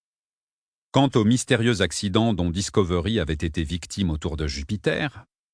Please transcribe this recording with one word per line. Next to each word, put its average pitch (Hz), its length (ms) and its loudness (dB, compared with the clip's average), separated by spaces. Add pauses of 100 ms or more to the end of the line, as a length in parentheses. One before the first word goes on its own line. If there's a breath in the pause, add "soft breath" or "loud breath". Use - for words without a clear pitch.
(920)
Quant 135 200 4
au 110 120 4
mystérieux 113 560 2
accident 104 520 0
dont 87 160 0
Discovery 90 720 0
avait 80 140 -2
été 78 280 -4
victime 85 480 -4
autour 78 260 -4
de 76 120 -4
Jupiter, 107 800 -4 (280)